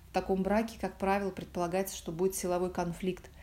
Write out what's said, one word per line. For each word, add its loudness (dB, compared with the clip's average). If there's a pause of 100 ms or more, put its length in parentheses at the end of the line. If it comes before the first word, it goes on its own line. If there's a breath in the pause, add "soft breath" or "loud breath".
в -20
таком 2
браке, 2
как -4
правило, 2
предполагается, -2
что -6
будет 2
силовой 0
конфликт. -2 (120 loud breath)